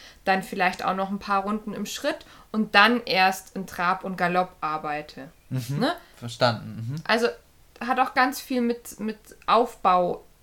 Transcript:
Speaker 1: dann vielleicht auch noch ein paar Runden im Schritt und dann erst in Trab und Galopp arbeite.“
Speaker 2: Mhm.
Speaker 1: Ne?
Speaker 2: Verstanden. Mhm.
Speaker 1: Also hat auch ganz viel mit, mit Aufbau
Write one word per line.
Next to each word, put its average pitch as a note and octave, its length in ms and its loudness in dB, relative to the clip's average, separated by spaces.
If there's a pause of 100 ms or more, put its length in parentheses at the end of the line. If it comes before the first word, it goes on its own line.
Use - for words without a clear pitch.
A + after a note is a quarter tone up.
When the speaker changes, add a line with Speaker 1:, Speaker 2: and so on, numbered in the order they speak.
(260)
Speaker 1:
dann F#3+ 160 2
vielleicht F#3+ 420 -2
auch F#3 100 0
noch F#3+ 160 -2
ein G3+ 80 -4
paar G3 260 0
Runden G#3+ 280 -4
im G#3 140 -6
Schritt - 400 -6 (260)
und G#3+ 220 -2
dann A3+ 300 6
erst F#3+ 520 2
in F#3+ 100 -6
Trab F3+ 380 -2
und F#3+ 140 -6
Galopp F3+ 420 0
arbeite.“ D3+ 680 -6 (180)
Speaker 2:
Mhm. B2+ 320 -4
Speaker 1:
Ne? D4 120 2 (240)
Speaker 2:
Verstanden. A2+ 760 -2
Mhm. D#3 140 -6
Speaker 1:
Also A3+ 240 2 (520)
hat A#3+ 180 -2
auch C4 140 0
ganz C4+ 300 2
viel B3 180 -2
mit, A#3 400 -4
mit A3 180 -6 (280)
Aufbau F#3 760 2 (200)